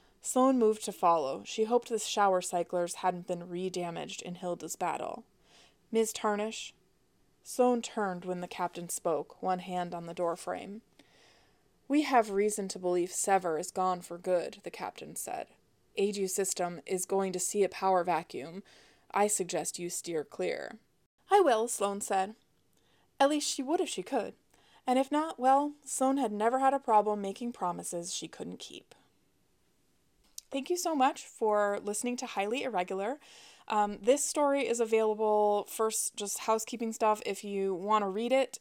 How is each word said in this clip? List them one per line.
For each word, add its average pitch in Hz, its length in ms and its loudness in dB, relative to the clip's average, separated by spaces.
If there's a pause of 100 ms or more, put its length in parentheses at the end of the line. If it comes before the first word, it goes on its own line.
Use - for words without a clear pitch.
(220)
Sloane 262 360 4
moved 220 280 4
to 208 60 -6
follow. 170 540 2
She 220 200 0
hoped 240 220 2
the 226 120 -2
shower 196 420 2
cyclers 175 540 -2
hadn't 180 320 -2
been 175 200 -4
re-damaged 175 760 -6
in 175 100 -10
Hilda's 175 420 -6
battle. - 480 -4 (680)
"Miss 220 200 2
Tarnish?" 208 640 -4 (680)
Sloane 247 400 2
turned 185 420 -4
when 180 160 -4
the 175 60 -8
captain 175 420 -6
spoke, - 540 -2
one 185 160 0
hand 180 340 -4
on 170 140 -10
the 170 80 -10
doorframe. 180 680 -4 (1040)
"We 294 140 4
have 247 300 4
reason 202 380 0
to 185 100 -10
believe 180 320 0
Sever 180 480 0
is 180 100 -6
gone 185 320 0
for 170 160 -12
good," 180 460 -2
the 170 80 -10
captain - 440 -10
said. - 340 -8 (460)
"ADU 196 320 0
system 185 600 -2
is 185 180 -2
going 196 280 0
to 185 60 -2
see 202 240 2
a 180 60 2
power 190 340 2
vacuum. 165 600 -4 (480)
I 202 160 4
suggest 175 500 -2
you 175 140 -6
steer 160 320 -4
clear." - 560 -6 (500)
"I 403 100 8
will," 240 280 6
Sloane 202 340 -2
said. 196 320 0 (840)
At 277 100 8
least 294 180 0
she - 140 -4
would 302 180 0
if 339 100 0
she - 120 -8
could. 226 320 -4 (540)
And 254 100 4
if 269 140 2
not, 311 280 -2
well, 277 340 4 (100)
Sloane 269 340 0
had 254 140 0
never 220 260 2
had 269 160 4
a 277 60 2
problem 208 420 4
making 196 300 -6
promises 175 600 -6
she - 160 -8
couldn't 175 300 -12
keep. - 380 -18 (1600)
Thank 269 180 -6
you 349 80 0
so 330 180 -2
much 269 300 2
for 208 580 2
listening 240 340 -4
to 247 100 -8
Highly 208 360 -2
Irregular. 196 560 -2 (480)
Um, 208 340 0
this 254 220 4
story 277 420 2
is 233 140 0
available, 214 880 4
first, - 460 -2
just 202 240 -6
housekeeping 220 540 -2
stuff. 214 320 2
If 196 180 -6
you 196 300 -2
want 208 300 0
to 196 40 -2
read 220 240 -2
it, 262 300 2